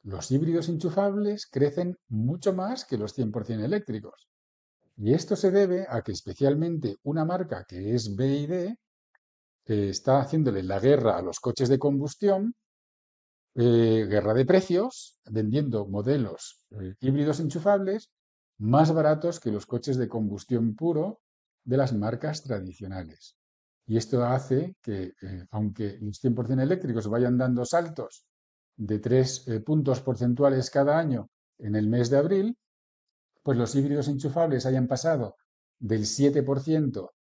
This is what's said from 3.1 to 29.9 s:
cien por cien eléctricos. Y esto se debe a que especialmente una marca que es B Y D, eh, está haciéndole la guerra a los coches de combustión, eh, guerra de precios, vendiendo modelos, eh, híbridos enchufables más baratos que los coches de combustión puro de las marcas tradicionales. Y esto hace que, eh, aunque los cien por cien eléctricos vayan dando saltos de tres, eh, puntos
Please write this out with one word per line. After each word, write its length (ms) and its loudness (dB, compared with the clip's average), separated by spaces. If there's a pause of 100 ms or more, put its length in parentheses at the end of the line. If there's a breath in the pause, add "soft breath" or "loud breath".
cien 180 -4
por 140 -6
cien 140 -6
eléctricos. 680 -6 (680)
Y 180 2
esto 220 0
se 160 2
debe 380 2
a 120 -4
que 120 -6
especialmente 880 0
una 220 -2
marca 420 -4
que 260 -4
es 220 -2
B 220 0
Y 100 -4
D, 280 -4 (920)
eh, 240 0
está 320 2
haciéndole 420 0
la 160 -2
guerra 380 4
a 40 -4
los 180 -6
coches 280 -2
de 100 4
combustión, 760 0 (1040)
eh, 520 4
guerra 260 2
de 120 4
precios, 760 0 (100)
vendiendo 580 0
modelos, 800 -4 (140)
eh, 220 -10
híbridos 380 0
enchufables 720 0 (500)
más 340 4
baratos 460 2
que 120 -4
los 140 -4
coches 320 -4
de 100 -2
combustión 680 -2
puro 440 -2 (440)
de 140 0
las 160 0
marcas 500 -4
tradicionales. 920 -10 (500)
Y 120 2
esto 260 0
hace 580 0
que, 400 -6
eh, 300 -12
aunque 500 -4
los 160 -8
cien 160 0
por 140 -4
cien 120 0
eléctricos 480 -2
vayan 300 2
dando 280 0
saltos 600 -4 (500)
de 240 -2
tres, 480 2
eh, 120 -2
puntos 420 0